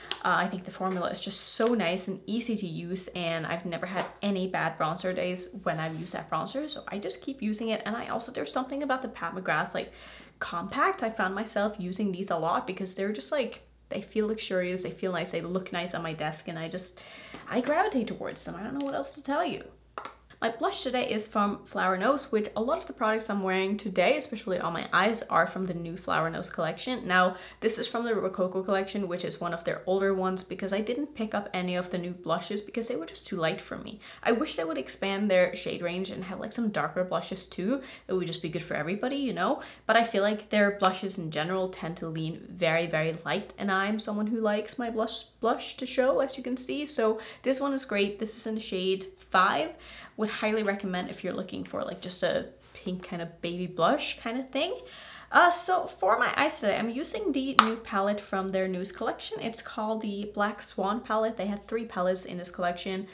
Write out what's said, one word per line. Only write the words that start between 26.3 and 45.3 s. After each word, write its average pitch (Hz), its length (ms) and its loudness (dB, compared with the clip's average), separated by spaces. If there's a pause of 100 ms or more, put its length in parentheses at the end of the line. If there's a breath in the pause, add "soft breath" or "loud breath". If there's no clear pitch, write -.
Nose 165 200 -4
collection. 185 560 -2
Now, 185 300 6 (240 loud breath)
this 220 180 2
is - 80 -2
from 233 180 -2
the 233 80 2
Rococo 190 480 0
collection, 190 460 0
which 175 180 -2
is 170 160 -4
one 170 140 -2
of 165 80 -4
their - 240 -2
older 196 280 4
ones, 185 280 2
because 185 300 -4
I 196 80 2
didn't 247 340 -2
pick 214 180 -4
up 208 220 0
any 180 220 0
of 180 140 -2
the 185 80 -2
new 175 120 -4
blushes 180 500 -2
because - 280 -6
they - 80 -2
were 320 100 -6
just - 220 -12
too - 80 -4
light 160 240 0
for - 180 -8
me. - 220 -12 (240 loud breath)
I - 80 6
wish 233 240 0
they 165 80 0
would 311 140 -2
expand 196 520 0
their 185 240 6
shade - 260 -4
range 180 300 -2
and 185 140 -6
have, 185 160 -8
like, 214 100 -4
some 220 200 0
darker 160 340 0
blushes 175 420 -2
too. 226 340 0 (280 loud breath)
It - 40 -2
would 180 140 2
just 165 160 -4
be 170 60 -2
good 165 160 -4
for - 100 -4
everybody, 208 400 0
you 277 180 0
know? 214 300 2 (240 loud breath)
But 220 100 8
I 233 60 8
feel 214 220 4
like 208 260 0
their 202 220 6
blushes 190 460 2
in 160 120 -4
general 180 380 0
tend 175 300 -6
to 165 100 -4
lean 160 420 -4
very, 170 380 4
very 160 360 2
light, 175 340 -2
and 202 120 0
I'm 196 300 2
someone 214 260 -2
who 226 140 0
likes 214 360 0
my 240 140 -2
blush, - 320 -2 (160)